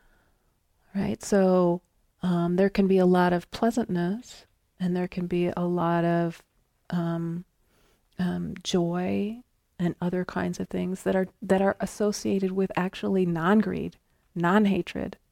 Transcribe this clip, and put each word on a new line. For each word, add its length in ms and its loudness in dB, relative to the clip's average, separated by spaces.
Right? 280 -4
So, 580 4
um, 320 0
there 160 4
can 160 2
be 100 4
a 80 6
lot 280 4
of 180 -4
pleasantness 960 -2
and 160 -2
there 120 -2
can 200 -6
be 280 0
a 100 -2
lot 400 0
of, 360 0
um, 560 -4
um, 460 -4
joy 800 -2
and 240 -2
other 240 -2
kinds 340 -4
of 100 -8
things 340 -6
that 120 0
are, 120 0
that 180 2
are 180 2
associated 720 -2
with 240 -2
actually 520 0
non-greed, 680 0
non-hatred, 840 0